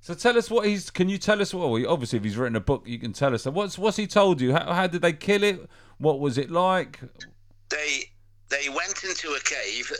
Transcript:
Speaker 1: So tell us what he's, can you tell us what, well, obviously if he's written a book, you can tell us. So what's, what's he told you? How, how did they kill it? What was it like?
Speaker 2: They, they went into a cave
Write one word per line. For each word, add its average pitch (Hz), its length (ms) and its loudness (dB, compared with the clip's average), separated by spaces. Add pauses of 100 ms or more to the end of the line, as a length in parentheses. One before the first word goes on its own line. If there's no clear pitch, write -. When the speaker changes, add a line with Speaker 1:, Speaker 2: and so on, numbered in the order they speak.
Speaker 1:
So 170 140 -10
tell 240 220 4
us - 120 0
what 214 160 2
he's, 208 240 -2
can 185 180 2
you 196 100 -2
tell 208 240 2
us 190 120 0
what, 175 160 0
well, 117 180 2
obviously 127 300 0
if 101 60 -2
he's 104 120 -2
written 117 200 -2
a 107 60 0
book, 135 260 0
you 117 100 -8
can 117 160 -8
tell 139 220 0
us. 110 80 -4
So 131 80 -4
what's, 196 260 -4
what's 202 200 0
he 214 100 -2
told 185 340 6
you? 127 120 2
How, 170 200 0
how 185 140 2
did 170 140 -2
they 170 120 4
kill 202 300 0
it? 202 260 0 (280)
What 143 220 2
was 139 180 0
it 139 120 -2
like? 180 500 0 (720)
Speaker 2:
They, 147 360 -4 (440)
they 143 200 -2
went 175 340 -6
into 175 300 -6
a 135 80 -4
cave 120 580 -4